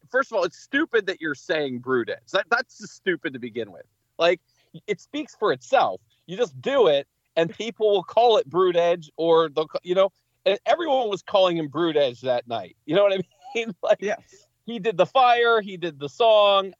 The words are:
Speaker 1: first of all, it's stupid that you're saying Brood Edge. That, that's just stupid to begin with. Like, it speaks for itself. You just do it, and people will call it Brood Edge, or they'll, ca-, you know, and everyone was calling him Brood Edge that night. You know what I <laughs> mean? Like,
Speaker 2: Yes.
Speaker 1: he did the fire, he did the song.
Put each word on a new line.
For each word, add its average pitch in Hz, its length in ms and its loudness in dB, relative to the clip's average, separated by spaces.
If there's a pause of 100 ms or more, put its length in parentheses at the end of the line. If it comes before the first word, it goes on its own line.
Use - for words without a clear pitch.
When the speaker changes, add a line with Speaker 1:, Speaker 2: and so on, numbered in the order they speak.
Speaker 1:
first 254 220 -2
of 226 60 -4
all, 175 60 0
it's 175 160 -6
stupid 269 480 -2
that 185 140 -6
you're 151 140 -6
saying 143 440 -4
Brood 123 300 -2
Edge. 92 100 -8 (120)
That, - 180 -2
that's 240 280 -2
just 214 180 -18
stupid 165 380 -6
to 127 60 -14
begin 110 320 -10
with. 76 140 -20 (340)
Like, 175 200 2 (460)
it 202 160 -6
speaks - 340 -12
for 202 180 -2
itself. 131 460 0 (280)
You 180 100 -10
just 147 240 -6
do 247 260 2
it, 139 200 0 (280)
and 165 180 0
people 214 380 -4
will 190 120 0
call 226 340 2
it 160 120 0
Brood 180 280 0
Edge, 170 400 0
or 165 320 2
they'll, 151 180 -4
ca-, - 160 -8
you 180 120 -4
know, 190 160 2 (340)
and 196 200 2
everyone 262 440 0
was 190 140 -6
calling 190 340 2
him 156 100 -4
Brood 151 300 -2
Edge 123 240 0
that 120 260 -2
night. 107 380 -10
You 160 100 -4
know 202 80 4
what 196 100 2
I 190 40 -2 (200)
<laughs> - 180 -20
mean? 226 180 -6 (100)
Like, 208 180 2
Speaker 2:
Yes. - 460 -10 (180)
Speaker 1:
he 233 140 -10
did 196 180 -4
the - 80 4
fire, 240 560 4
he 190 160 -12
did 160 220 -8
the 143 100 -8
song. 202 720 4